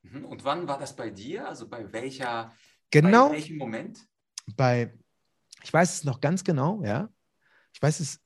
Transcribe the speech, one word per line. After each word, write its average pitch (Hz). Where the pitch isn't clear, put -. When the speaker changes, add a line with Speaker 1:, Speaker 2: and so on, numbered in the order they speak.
Speaker 1:
Mhm. -
Und -
wann 151
war 139
das 135
bei 120
dir? 127
Also 151
bei 107
welcher, 120
Speaker 2:
Genau. 196
Speaker 1:
bei 294
welchem 160
Moment? 120
Speaker 2:
Bei, 120
ich -
weiß 170
es -
noch 139
ganz 180
genau, 165
ja. 131
Ich -
weiß 156
es -